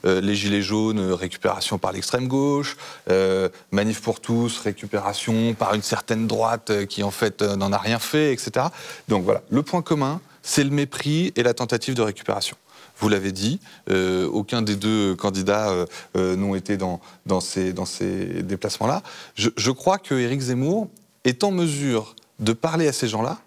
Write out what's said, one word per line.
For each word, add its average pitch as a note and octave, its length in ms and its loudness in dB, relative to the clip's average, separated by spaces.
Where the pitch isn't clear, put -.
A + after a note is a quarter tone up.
Euh, F#2 160 4
les G2+ 140 2
Gilets G#2 280 0
jaunes, G#2+ 360 0
euh, F#2 160 2
récupération F#2+ 600 -2
par F#2 140 -2
l'extrême B2 360 -2
gauche, C#3 480 0
euh, F#2+ 400 2
Manif G#2 300 0
pour A2+ 200 -2
tous, A#2 380 0
récupération G#2+ 960 -2
par G2+ 220 0
une G#2 80 0
certaine A2+ 420 -2
droite, A2+ 460 0
euh, G2+ 140 2
qui G2+ 180 -4
en G2+ 80 0
fait, G#2 300 0
euh, G2+ 140 2
n'en G2 180 0
a G2+ 40 2
rien A2+ 220 0
fait, D3+ 340 2
et A#2+ 40 -2
cetera. C3 340 -2
Donc G2 160 2
voilà, G2+ 260 2
le C3+ 120 2
point F3 200 0
commun, D3+ 380 0
c'est - 220 2
le C#3 80 2
mépris D3 640 0
et A#2+ 80 2
la A#2+ 100 4
tentative B2 420 -2
de A#2 60 2
récupération. G2+ 540 -2
Vous - 100 2
l'avez G3 220 2
dit, G3 280 0
euh, F#2 380 2
aucun A2 340 -2
des G#2 140 0
deux G2+ 400 2
candidats, G2+ 540 0
euh, F2+ 160 2
euh, F#2 180 2
n'ont G2 200 0
été F#2+ 220 -2
dans, F#2 220 -4
dans F#2+ 140 2
ces, F#2 340 -2
dans F#2 120 -4
ces F#2 580 -4
déplacements-là. G2+ 600 -2
Je, A2 200 2
je A2+ 160 0
crois F#3 260 2
que D3 180 -2
Éric C3 260 0
Zemmour C3+ 460 0
est B2+ 200 2
en G3+ 80 2
mesure C#3+ 640 0
de A2 140 2
parler D#3+ 340 2
à C3+ 60 2
ces - 140 -2
gens-là, A2 400 -2